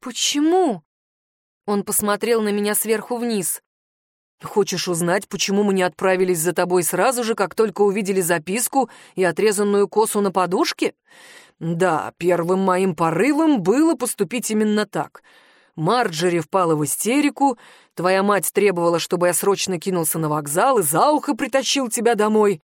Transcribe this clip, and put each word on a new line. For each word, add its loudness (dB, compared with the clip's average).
«Почему?» 0
Он 0
посмотрел 0
на 0
меня -2
сверху -4
вниз. -4
Хочешь -2
узнать, -2
почему -2
мы 2
не 2
отправились 0
за -2
тобой 0
сразу 0
же, -2
как -2
только 0
увидели 0
записку -2
и -2
отрезанную 2
косу 0
на 0
подушке? -2
Да, -2
первым 0
моим 0
порывом 2
было 2
поступить -4
именно 0
так. -8
Марджери 0
впала 0
в -2
истерику, 0
твоя 2
мать 0
требовала, 2
чтобы 0
я 2
срочно -2
кинулся -2
на -2
вокзал 0
и 2
за 2
ухо 0
притащил -2
тебя 0
домой. 2